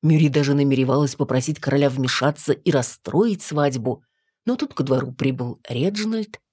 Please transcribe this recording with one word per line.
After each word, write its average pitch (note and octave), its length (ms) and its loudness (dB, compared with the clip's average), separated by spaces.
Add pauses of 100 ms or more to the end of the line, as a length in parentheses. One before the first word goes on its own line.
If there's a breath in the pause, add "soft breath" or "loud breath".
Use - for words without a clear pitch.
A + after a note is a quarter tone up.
Мюри D#3 260 6
даже C#3 260 2
намеревалась C3+ 600 2
попросить C3 420 -2
короля C#3 320 2
вмешаться C3+ 600 -2
и - 180 -2
расстроить F#3+ 720 -2
свадьбу. C3 640 -2 (400)
Но A#3+ 100 0
тут C4+ 200 -6
ко C3+ 100 -2
двору C3 280 -2
прибыл B2+ 460 -4 (100)
Реджинальд G#3 720 -4 (120)